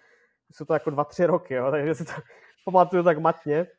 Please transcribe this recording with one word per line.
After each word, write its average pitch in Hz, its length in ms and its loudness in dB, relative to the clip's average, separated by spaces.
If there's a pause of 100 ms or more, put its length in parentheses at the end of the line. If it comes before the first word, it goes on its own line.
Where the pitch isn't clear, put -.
(520)
jsou - 120 -16
to 160 100 -2
jako 151 160 -2
dva, 143 140 -2
tři 175 220 0
roky, 170 280 0
jo, 127 160 -2
takže 147 240 -2
si 165 100 -8
to - 80 -14
<laughs> - 520 -20
pamatuju 180 380 2
tak 165 160 4
matně. 160 480 -2 (120)